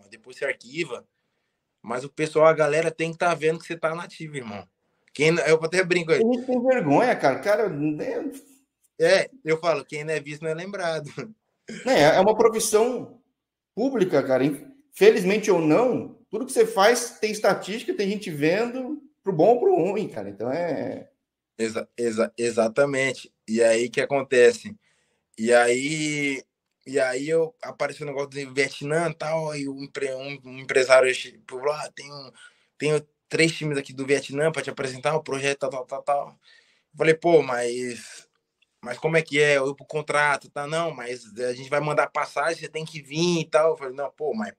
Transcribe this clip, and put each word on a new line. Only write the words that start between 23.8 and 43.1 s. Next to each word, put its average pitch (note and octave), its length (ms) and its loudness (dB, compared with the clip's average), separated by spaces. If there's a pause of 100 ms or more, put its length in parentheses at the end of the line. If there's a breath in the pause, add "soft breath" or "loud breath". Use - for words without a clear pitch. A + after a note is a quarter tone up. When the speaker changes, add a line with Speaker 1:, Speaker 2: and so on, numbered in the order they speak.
Speaker 1:
o A#2+ 40 -16
que C3+ 100 0
acontece? B2 720 4 (640)
E A2+ 160 2
aí, C#3 920 2 (440)
e C3+ 120 -2
aí C3 300 -2
eu, D#3+ 340 0
apareceu C#3+ 420 -8
o D3 40 -10
negócio C#3 200 -8
do C3+ 240 -12
Vietnã D3 560 -2
e - 60 -6
tal, D#3 400 -6
e C#3 140 -6
um C3+ 140 -12
empre-, C3+ 320 -6
um, C#3 300 -12
um B2+ 140 -16
empresário C3 540 6
che-, A#2+ 260 -10 (100)
falou, C3 220 -4
"Ah, D3+ 240 -8
tem C#3+ 180 -18
um, C#3 180 -18 (460 soft breath)
tenho D3+ 300 0 (220)
três D#3+ 240 2
times D3+ 240 -4
aqui C#3 160 -8
do C3+ 120 -8
Vietnã C#3 460 0
pra C#3 100 -4
te C#3+ 80 -8
apresentar, C3 460 -4
o D#3 80 -4
projeto, C#3 360 -2
tal, C3+ 120 -4
tal, B2+ 140 -8
tal, C#3 180 -12
tal." C#3+ 260 -2
Eu - 680 -20
falei, D3+ 180 4
"Pô, E3 280 6
mas, A#2+ 840 -6 (540)
mas A#2+ 180 -10
como D#3+ 180 0
é D#3+ 60 4
que C#3+ 160 -2
é? D3 180 4
Eu C#3 180 -2
pro - 100 -20
contrato, D3 640 -2
tá? C#3+ 160 -8
Não, D#3+ 280 -4
mas A#2+ 300 -12 (140)
a B2 140 -4
gente C3 160 -14
vai C#3+ 120 0
mandar D3+ 280 0
passagem, D3+ 520 -4
você D3 80 -10
tem D#3+ 160 -10
que D#3 160 -14
vir D#3+ 400 0